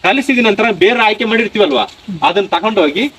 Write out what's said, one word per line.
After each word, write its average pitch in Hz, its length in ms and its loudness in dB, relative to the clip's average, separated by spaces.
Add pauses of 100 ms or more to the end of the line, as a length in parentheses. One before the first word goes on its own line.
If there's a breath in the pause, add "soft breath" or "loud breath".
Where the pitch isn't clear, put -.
ಕಲಿಸಿದ 247 420 0
ನಂತರ 220 260 2
ಬೇರೆ 202 280 2
ಆಯ್ಕೆ 214 260 0
ಮಾಡಿರ್ತೀವಲ್ವಾ, 208 600 0 (360)
ಅದನ್ನ 190 240 0
ತಗೊಂಡೋಗಿ 190 600 0 (100)